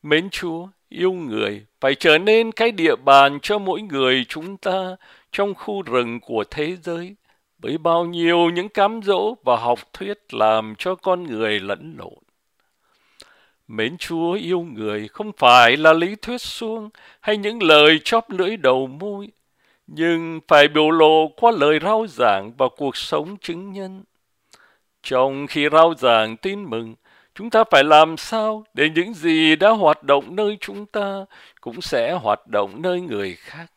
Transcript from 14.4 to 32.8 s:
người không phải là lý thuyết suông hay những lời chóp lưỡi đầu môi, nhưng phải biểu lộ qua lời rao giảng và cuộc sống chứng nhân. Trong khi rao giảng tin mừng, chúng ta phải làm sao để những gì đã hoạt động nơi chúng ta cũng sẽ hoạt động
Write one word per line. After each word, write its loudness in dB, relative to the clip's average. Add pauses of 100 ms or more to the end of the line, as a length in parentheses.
người -8
không -12
phải 8
là 6
lý 0
thuyết -10
suông -10 (300)
hay -2
những -6
lời 6
chóp -2
lưỡi -4
đầu 2
môi, -12 (580)
nhưng -4
phải 8
biểu 2
lộ 4
qua 4
lời 2
rao -2
giảng 0
và 0
cuộc -6
sống -8
chứng -14
nhân. -16 (960)
Trong -2
khi -2
rao 6
giảng 2
tin -10
mừng, -10 (400)
chúng -14
ta 4
phải 6
làm 6
sao -6 (100)
để 0
những -4
gì 2
đã 4
hoạt 2
động 0
nơi -4
chúng -14
ta -8 (360)
cũng -14
sẽ -2
hoạt -4
động -4